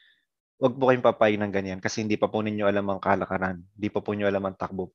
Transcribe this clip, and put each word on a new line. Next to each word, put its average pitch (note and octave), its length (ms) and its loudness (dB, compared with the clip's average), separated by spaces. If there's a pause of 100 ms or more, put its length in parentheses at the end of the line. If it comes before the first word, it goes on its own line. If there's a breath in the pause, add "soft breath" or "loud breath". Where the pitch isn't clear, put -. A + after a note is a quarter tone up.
(560 soft breath)
Huwag C3 160 2
po C3 160 0
kayong B2 160 4
papayag A2 320 4
ng G2+ 160 -4
ganyan F#2+ 320 -4
kasi A2+ 160 -4
hindi G#2+ 160 0
pa G#2 160 0
po A2 80 0
ninyo G#2+ 240 -4
alam G2+ 240 0
ang G2 80 -2
kalakaran. F#2 640 -2
Hindi G2+ 320 -8
pa G2+ 80 -2
po G#2 160 -4
nyo G#2 80 -2
alam G2 160 2
ang F#2+ 160 -4
takbo. - 380 -6